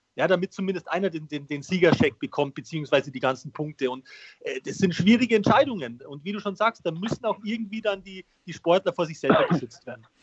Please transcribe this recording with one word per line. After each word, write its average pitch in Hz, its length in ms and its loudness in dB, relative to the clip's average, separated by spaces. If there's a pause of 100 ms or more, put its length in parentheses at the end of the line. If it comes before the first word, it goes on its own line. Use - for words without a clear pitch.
(160)
Ja, 156 140 2
damit 180 240 0
zumindest 185 360 -6
einer 185 200 -2
den, 156 180 -8
den, 143 180 -8
den 143 160 -6
Siegerscheck 165 560 4
bekommt, 143 380 -2
beziehungsweise 147 560 -2
die 131 80 -10
ganzen 131 320 -2
Punkte. 147 400 -4
Und, 131 160 -12 (320)
äh, 131 220 -8
das - 160 -8
sind 180 180 2
schwierige 233 400 4
Entscheidungen. 208 720 2
Und 143 160 -14
wie 190 80 -6
du 202 80 -6
schon 196 160 -6
sagst, 220 300 -2
da 175 60 -2
müssen 196 340 -6
auch 208 180 -2
irgendwie 220 380 -6
dann 196 200 -4
die, 190 220 -16 (220)
die 170 80 -10
Sportler 175 400 2
vor 175 120 -2
sich 156 140 -8
selber - 300 4
geschützt - 360 -4
werden. 120 220 -16 (160)